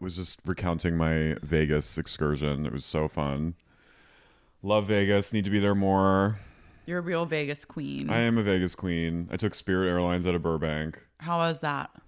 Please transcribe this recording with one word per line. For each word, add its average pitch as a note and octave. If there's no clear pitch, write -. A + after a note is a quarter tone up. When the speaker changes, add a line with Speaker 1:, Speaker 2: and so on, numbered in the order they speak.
Speaker 1:
was F2
just F2+
recounting E2+
my D#2+
Vegas D2+
excursion. D2
It A#1
was C#2
so D#2
fun. D2
Love G2+
Vegas. G2+
Need G#2
to G2
be G2+
there G2+
more. G2
Speaker 2:
You're F3
a F3
real E3+
Vegas D3
queen. C#3
Speaker 1:
I A2+
am A#2
a A2+
Vegas F#2
queen. E2+
I -
took G#2
Spirit F#2
Airlines F2
out F2
of E2+
Burbank. D#2
Speaker 2:
How E3+
was E3
that? C#3+